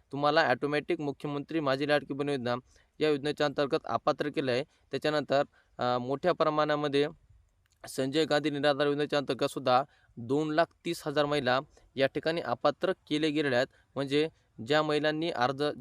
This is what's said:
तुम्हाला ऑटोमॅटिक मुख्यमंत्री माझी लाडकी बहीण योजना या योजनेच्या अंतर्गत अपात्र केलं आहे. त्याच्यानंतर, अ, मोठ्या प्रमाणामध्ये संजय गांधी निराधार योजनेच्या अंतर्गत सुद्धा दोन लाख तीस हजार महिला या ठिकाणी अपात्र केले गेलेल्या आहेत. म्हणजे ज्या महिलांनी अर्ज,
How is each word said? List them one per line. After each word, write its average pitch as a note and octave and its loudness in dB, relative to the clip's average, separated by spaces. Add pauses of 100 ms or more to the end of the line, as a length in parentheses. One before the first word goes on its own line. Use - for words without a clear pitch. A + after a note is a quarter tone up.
(120)
तुम्हाला D3 2
ऑटोमॅटिक D3 0
मुख्यमंत्री C#3+ -4
माझी C#3 0
लाडकी D3 0
बहीण C#3+ -4
योजना B2 -2 (460)
या D#3 2
योजनेच्या D3 0
अंतर्गत C#3+ -2
अपात्र D3 -2
केलं C3+ -2
आहे. B2+ 0
त्याच्यानंतर, C#3+ -2 (360)
अ, B2 0
मोठ्या C3+ 0
प्रमाणामध्ये D3+ 2 (800)
संजय C#3 0
गांधी D3 0
निराधार C#3+ 2
योजनेच्या D3 0
अंतर्गत C#3 -2
सुद्धा C3 2 (320)
दोन C#3+ -2
लाख E3 4 (200)
तीस E3+ -6
हजार D3 0
महिला C#3 0 (340)
या C3 2
ठिकाणी D#3+ -4
अपात्र D3 0
केले D#3 -2
गेलेल्या C#3+ 2
आहेत. C3+ 2 (260)
म्हणजे C#3+ 0 (380)
ज्या D3+ 4
महिलांनी D3+ 0
अर्ज, C3 0 (180)